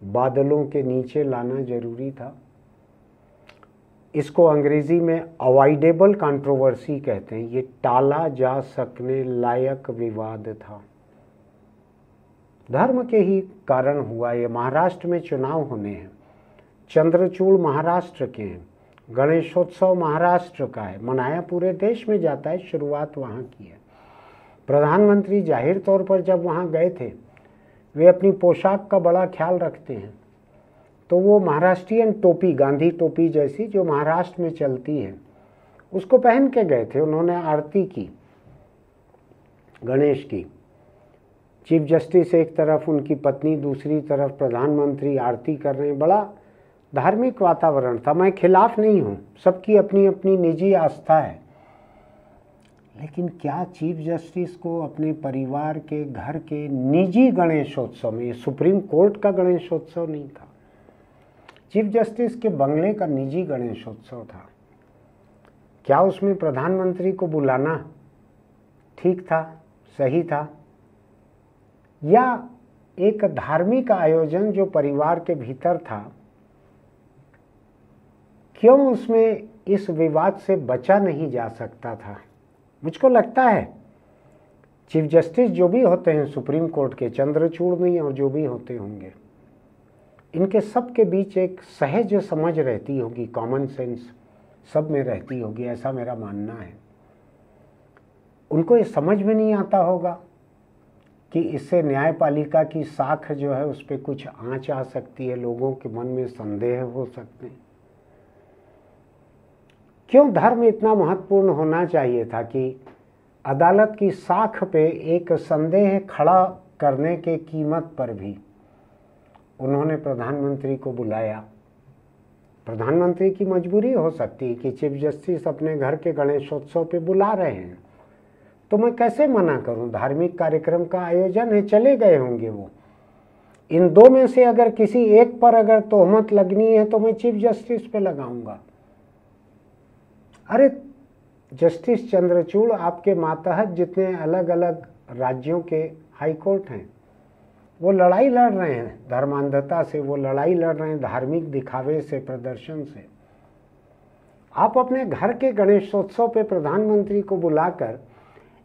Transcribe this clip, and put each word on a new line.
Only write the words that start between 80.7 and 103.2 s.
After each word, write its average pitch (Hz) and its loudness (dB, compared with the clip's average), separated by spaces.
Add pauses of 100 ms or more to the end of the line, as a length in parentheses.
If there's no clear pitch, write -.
नहीं 160 -2
जा 117 -6
सकता 113 -12
था? 104 -16 (640)
मुझको 165 2
लगता 247 4
है 208 4 (1300)
चीफ 160 2
जस्टिस 165 2
जो 175 2
भी 220 2
होते 180 4
हैं 151 0
सुप्रीम 151 -4
कोर्ट 147 -4
के, 123 -6
चंद्रचूड़ 165 0
नहीं 175 0
और 147 -4
जो 139 -2
भी 151 -2
होते 123 -8
होंगे, 101 -14 (1200)
इनके 190 0
सब 247 -6
के 226 2
बीच 190 -2
एक 185 -4 (100)
सहज 185 -2
समझ 160 -2
रहती 131 -4
होगी, 120 -6
common 120 -4
sense 123 -10 (580)
सब 156 -4
में 143 0
रहती 127 -8
होगी, 110 -10
ऐसा 123 -8
मेरा 123 -8
मानना 104 -10
है। 101 -18 (1800)
उनको 165 2
ये 220 2
समझ 180 -2
में 208 0
नहीं 214 0
आता 196 0
होगा 175 -2 (1120)
कि 165 0
इससे 160 0
न्यायपालिका 151 0
की 156 -6
साख 147 -4